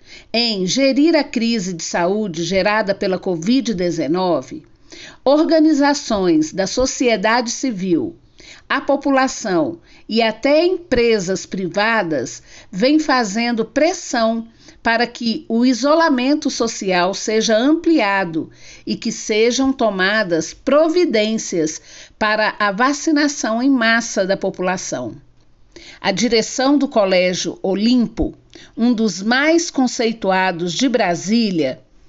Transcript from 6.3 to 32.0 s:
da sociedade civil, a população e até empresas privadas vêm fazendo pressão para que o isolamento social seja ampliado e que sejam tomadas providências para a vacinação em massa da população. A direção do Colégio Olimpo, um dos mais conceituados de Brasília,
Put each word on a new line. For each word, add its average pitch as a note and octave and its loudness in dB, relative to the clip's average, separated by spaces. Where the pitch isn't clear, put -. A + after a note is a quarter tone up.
da - -2
sociedade A#3 0
civil, F3+ -2
a B3+ 0
população C#4 0
e A3 0
até C#4 2
empresas A#3 0
privadas F#3 -2
vêm B3+ 2
fazendo A#3 0
pressão A3+ -2
para A#3 0
que A#3 -6
o A#3 2
isolamento C#4+ 2
social F#3+ -2
seja G#3+ 0
ampliado G#3+ 0
e G#3+ -4
que - -6
sejam A#3+ 0
tomadas G3 0
providências A3+ 0
para G#3+ 0
a G#3 2
vacinação C#4+ 0
em C4+ 2
massa A3+ 2
da F#3+ 0
população. F3 -6
A F#3+ 0
direção A#3 0
do C4+ 2
Colégio F#3 0
Olimpo, G#3 0
um A#3+ 2
dos G3+ -2
mais D4 2
conceituados F#3+ 0
de F3+ 0
Brasília, F#3 0